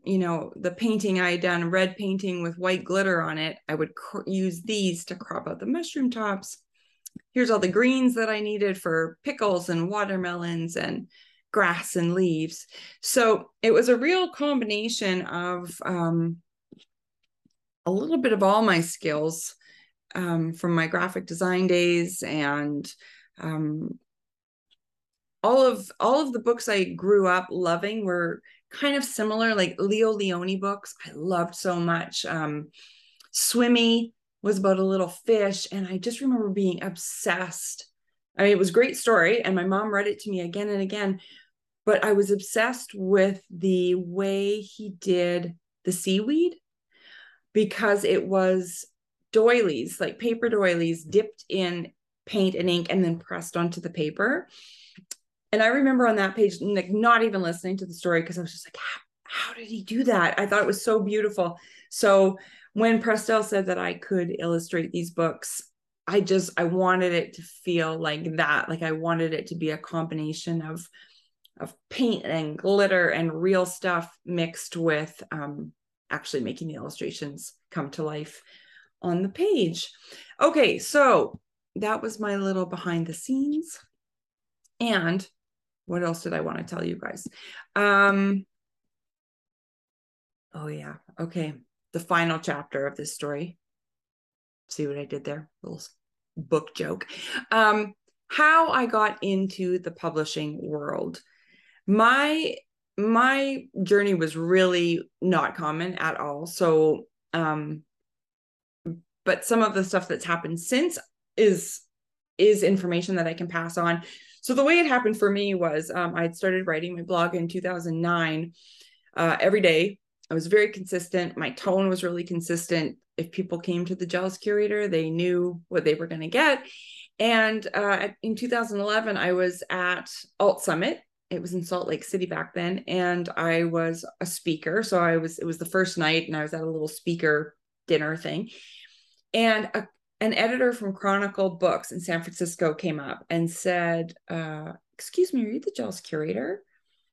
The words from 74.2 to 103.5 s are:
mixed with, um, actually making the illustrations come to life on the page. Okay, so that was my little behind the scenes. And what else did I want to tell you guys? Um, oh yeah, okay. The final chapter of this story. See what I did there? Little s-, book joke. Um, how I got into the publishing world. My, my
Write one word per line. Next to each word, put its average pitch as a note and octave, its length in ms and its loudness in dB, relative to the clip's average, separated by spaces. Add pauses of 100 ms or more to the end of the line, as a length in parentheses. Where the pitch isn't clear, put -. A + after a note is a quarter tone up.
mixed E3 500 -4
with, D#3+ 540 -2
um, D3+ 420 -10 (380)
actually C#3 320 -4
making D#3+ 260 -6
the D3+ 60 -10
illustrations C#3+ 800 -10 (160)
come C#3 220 -8
to E3 100 -8
life D3+ 400 -10 (580)
on F3 220 -2
the G3 60 -2
page. A3 600 0 (500)
Okay, C#4 380 4
so A#3 600 4 (360)
that G#3+ 260 -2
was A3 180 -6
my G3+ 160 -2
little F#3+ 300 0
behind E3+ 400 -4
the E3 80 -8
scenes. D4 640 -4 (1000)
And F#3+ 460 0 (600)
what F3 160 -2
else E3+ 220 -4
did E3+ 100 -4
I D#3 60 -2
want D#3+ 180 -6
to - 60 -8
tell - 200 -8
you - 120 -4
guys? - 300 -12 (500)
Um, G3 680 4 (2000)
oh D3+ 140 -12
yeah, D3+ 280 -12 (240)
okay. E3 360 -6 (380)
The E3 80 -6
final E3 400 0
chapter C#3+ 460 -6
of C#3 100 -8
this D3 180 -10
story. D3+ 420 -8 (1120)
See D3+ 180 -6
what C#3+ 120 -6
I C#3+ 60 -8
did C#3 200 -10
there? D3+ 240 -10 (140)
Little E3 160 -14
s-, - 160 -20 (420)
book D#3+ 380 -2
joke. E3 320 -6 (460)
Um, G#3+ 420 4 (340)
how D#4 420 6
I B3+ 160 2
got G#3+ 360 0
into F#3+ 560 0
the F3 140 -8
publishing D#3 680 -4
world. D3+ 640 -6 (640)
My, C4+ 720 4 (420)
my B3+ 680 2 (140)